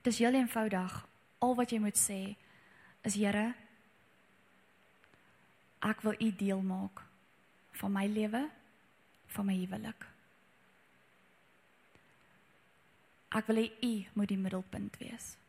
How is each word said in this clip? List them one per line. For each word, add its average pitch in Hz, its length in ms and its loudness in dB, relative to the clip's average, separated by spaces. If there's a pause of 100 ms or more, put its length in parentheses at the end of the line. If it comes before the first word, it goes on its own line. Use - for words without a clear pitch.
Dit 240 120 0
is - 60 -2
heel 240 140 6
eenvoudig. 220 720 0 (320)
Al 247 160 4
wat 240 180 2
jy 226 60 0
moet 208 180 0
sê 196 380 0 (680)
is, 104 120 0
"Here, 107 380 2 (2250)
ek 214 200 0
wil 214 180 2
U 226 160 2
deel 190 260 0
maak 190 420 -4 (680)
van 202 200 -4
my 196 160 2
lewe, 214 420 0 (800)
van 202 180 -4
my 196 80 4
huwelik. 190 520 -4 (3250)
Ek 220 160 0
wil 220 80 4
hê 226 160 2 (120)
U 220 300 0
moet 202 140 2
die 196 100 0
middelpunt 190 600 -4
wees. - 400 -14 (120)